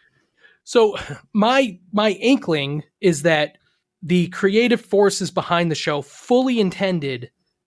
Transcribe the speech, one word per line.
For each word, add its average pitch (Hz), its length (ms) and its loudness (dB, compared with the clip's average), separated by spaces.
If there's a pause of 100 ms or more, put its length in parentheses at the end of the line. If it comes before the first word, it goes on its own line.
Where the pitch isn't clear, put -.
(640)
So 226 320 2 (380)
my, 226 440 2 (140)
my 208 200 0
inkling 156 720 -2 (180)
is 156 220 2
that 156 340 0 (440)
the 175 280 0
creative 226 520 2
forces 196 480 0
behind 170 400 -2
the 151 60 -2
show 147 260 -4
fully 247 580 0
intended 170 680 -4 (380)